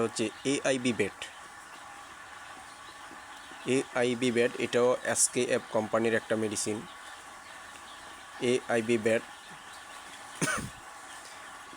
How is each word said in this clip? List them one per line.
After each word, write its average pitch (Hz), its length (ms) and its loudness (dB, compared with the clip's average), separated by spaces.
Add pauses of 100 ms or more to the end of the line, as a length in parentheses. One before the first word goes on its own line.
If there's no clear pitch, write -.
হচ্ছে 113 200 2 (280)
এআইবি 135 480 4
বেট। 98 180 2 (2500)
এআইবি 123 600 2
বেট, 120 160 6 (120)
এটাও 120 240 6 (260)
এসকেএফ 120 480 4 (120)
কোম্পানির 110 460 4
একটা - 240 0
মেডিসিন। 104 340 0 (1700)
এআইবি 120 540 4
বেট, 113 160 6 (2500)